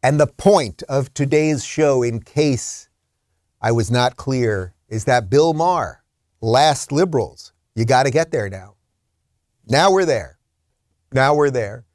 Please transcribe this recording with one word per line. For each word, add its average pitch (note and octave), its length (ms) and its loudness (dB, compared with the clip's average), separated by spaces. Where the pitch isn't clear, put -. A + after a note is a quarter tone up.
And C#3+ 180 2
the C#3+ 60 4
point D#3+ 600 0
of C#3 260 -4
today's D3+ 500 0
show, C#3 380 0
in A#2 180 -4
case - 680 -4
I A2 100 0
was A#2 180 -2
not B2 260 0
clear, A2 580 -4
is A2 180 -8
that A#2+ 240 0
Bill D#3 240 2
Maher, D#3+ 500 -4
last C3 520 2
liberals, D3+ 600 -2
you A2+ 100 -2
gotta C3 260 2
get D#3+ 200 0
there A2 180 -4
now. F#2+ 260 -18
Now D3+ 240 2
we're F#3+ 140 2
there. A#2 340 -4
Now C3+ 240 2
we're D3 160 2
there. A#2 340 -6